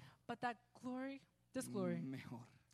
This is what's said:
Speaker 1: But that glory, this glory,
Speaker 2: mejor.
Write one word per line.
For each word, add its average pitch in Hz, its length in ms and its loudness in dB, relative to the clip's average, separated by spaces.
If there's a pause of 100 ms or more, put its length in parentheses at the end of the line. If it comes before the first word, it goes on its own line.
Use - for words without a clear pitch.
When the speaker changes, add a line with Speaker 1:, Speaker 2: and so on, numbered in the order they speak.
(260)
Speaker 1:
But 233 160 -2
that 240 160 2 (240)
glory, 262 400 -2 (320)
this 254 140 0
glory, 175 340 4
Speaker 2:
mejor. 123 440 -4 (280)